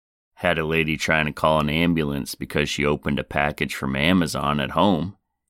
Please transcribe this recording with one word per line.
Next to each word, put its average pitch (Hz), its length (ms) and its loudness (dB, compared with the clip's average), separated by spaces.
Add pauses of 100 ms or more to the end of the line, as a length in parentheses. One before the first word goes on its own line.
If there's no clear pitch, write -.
(340)
"Had 87 220 2
a 80 80 0
lady 78 320 2
trying 78 300 0
to 76 60 -2
call 78 260 2
an 73 100 0
ambulance 78 680 0
because 73 340 -2
she 71 160 -2
opened 73 320 0
a 64 60 -4
package 71 500 -2
from 67 220 -4
Amazon 73 640 0
at 67 100 -4
home, 90 460 0 (340)